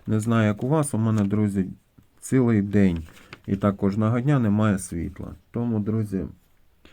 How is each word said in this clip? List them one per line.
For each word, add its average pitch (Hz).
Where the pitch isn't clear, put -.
Не 110
знаю, 113
як 104
у 127
вас. 147
У 107
мене, 110
друзі, 101
цілий 117
день. 98
І 101
так 98
кожного 110
дня 139
немає 107
світла. 85
Тому, 117
друзі, 101